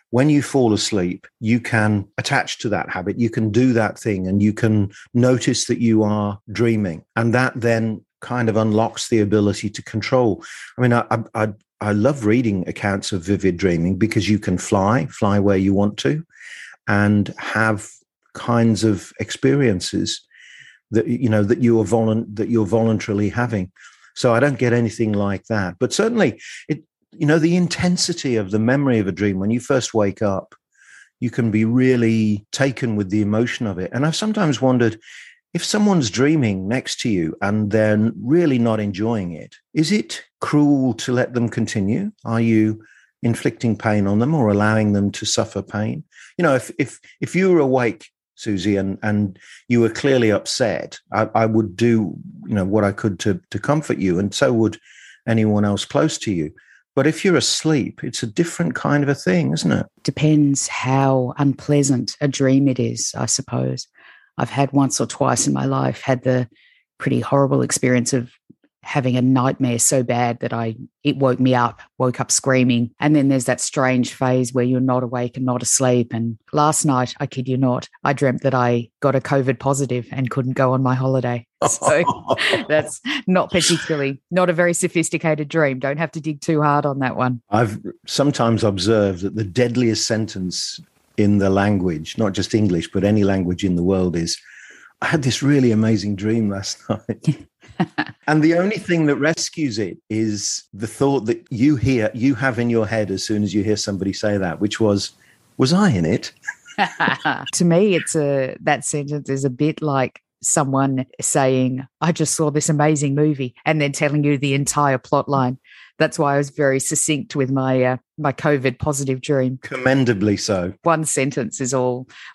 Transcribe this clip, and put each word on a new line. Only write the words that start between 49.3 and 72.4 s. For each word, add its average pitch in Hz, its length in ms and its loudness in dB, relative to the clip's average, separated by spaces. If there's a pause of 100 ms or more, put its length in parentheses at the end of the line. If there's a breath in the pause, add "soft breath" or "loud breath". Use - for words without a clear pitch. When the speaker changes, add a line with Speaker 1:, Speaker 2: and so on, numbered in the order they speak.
Speaker 1:
you 120 140 4
were 113 80 4
clearly 120 420 2
upset, - 680 -2 (120)
I, 107 220 0
I 110 140 2
would 110 280 0
do, 113 400 2 (300)
you - 80 -4
know, 98 120 0
what 101 180 2
I 101 80 2
could 101 300 -4
to, 95 280 -2
to - 80 -8
comfort - 400 -2
you, 90 220 0
and - 160 -2
so 131 180 2
would 110 240 2 (500 loud breath)
anyone 107 380 2
else 101 200 0
close 151 340 0
to - 120 -6
you. 80 220 -4 (420 soft breath)
But 139 120 2
if 156 180 -2
you're 185 100 4
asleep, - 680 0
it's - 180 -8
a 120 60 -4
different 170 480 -2
kind 147 260 0
of 139 80 0
a 143 60 0
thing, 165 380 0
isn't 160 180 0
it? - 160 0 (160)
Speaker 2:
Depends 147 640 2
how 131 720 0
unpleasant 139 840 0
a 147 60 0
dream 135 400 2
it 127 120 0
is, 117 380 -4
I 123 80 -2
suppose. 123 600 -4 (500 soft breath)
I've - 120 0
had 139 220 0
once 139 300 0
or 123 60 0
twice 127 400 0
in 143 60 0
my 135 120 -2
life, 135 360 -2
had 127 220 -2
the 127 240 0 (500 soft breath)
pretty 127 220 -2
horrible 139 420 2
experience 123 520 0
of 120 180 -4 (520)
having 127 340 0
a 127 40 2
nightmare 127 560 2
so 131 240 2
bad 120 380 -2
that - 140 -6
I, 117 240 -4 (260)
it 143 140 -2
woke 127 240 0
me 127 120 4
up, 120 280 0 (160)
woke 131 240 -2
up - 100 -4
screaming. 123 600 2 (100)